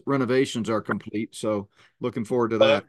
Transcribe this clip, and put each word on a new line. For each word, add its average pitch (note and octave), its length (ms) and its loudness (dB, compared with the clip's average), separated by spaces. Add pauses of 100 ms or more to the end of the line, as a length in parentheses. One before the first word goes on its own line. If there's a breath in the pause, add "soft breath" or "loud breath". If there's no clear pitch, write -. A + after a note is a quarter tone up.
renovations C3 640 0
are G#2+ 120 0
complete. G#2+ 540 -8
So G#2+ 340 -4 (320 soft breath)
looking A#2+ 240 -4
forward A#2+ 260 0
to A2+ 60 0
that. C#3 320 4